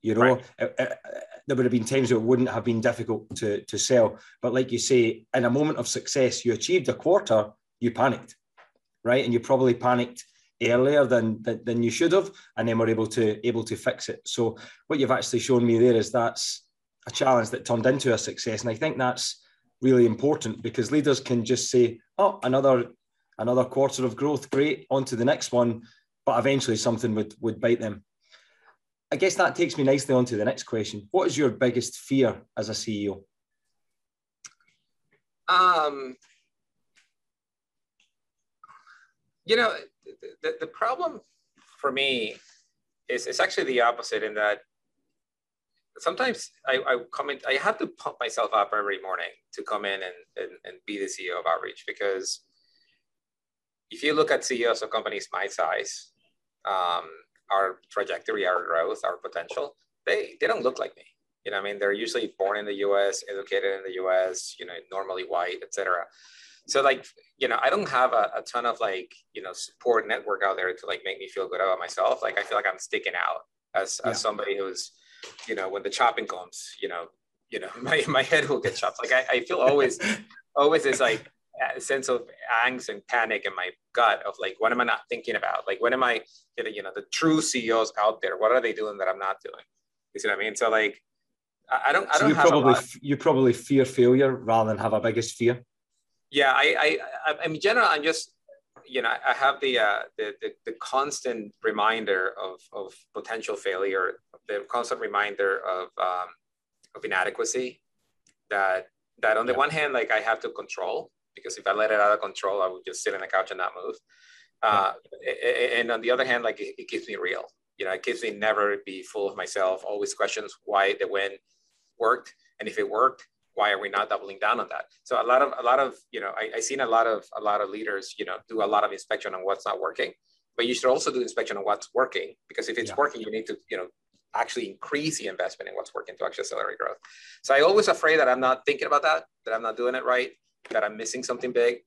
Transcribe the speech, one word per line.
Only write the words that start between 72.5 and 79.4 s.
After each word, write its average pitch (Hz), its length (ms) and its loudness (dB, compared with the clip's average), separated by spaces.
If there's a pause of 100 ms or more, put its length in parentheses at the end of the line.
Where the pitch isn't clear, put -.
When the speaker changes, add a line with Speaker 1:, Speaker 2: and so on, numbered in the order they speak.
Speaker 2:
like 101 160 0
I'm - 60 -8
sticking - 380 -4
out 87 260 -2 (320)
as, 95 280 -2
as 110 100 -2
Speaker 1:
Yeah. - 20 -2
Speaker 2:
somebody 101 420 -2
who's, 95 360 -6 (560)
you 110 80 -4
know, 95 140 -4
when 98 120 -6
the 98 80 -6
chopping 117 380 2
comes, - 520 -12
you 101 80 -6
know, 87 200 -8 (420)
you 110 100 -8
know, - 160 -10
<laughs> 117 60 -14
my, 143 260 0
my 131 140 4
head 143 260 2
will 143 120 0
get 98 160 -2
chopped. - 240 -4
Like, 120 120 -2
I, 127 260 4
I - 20 2
feel 120 180 -2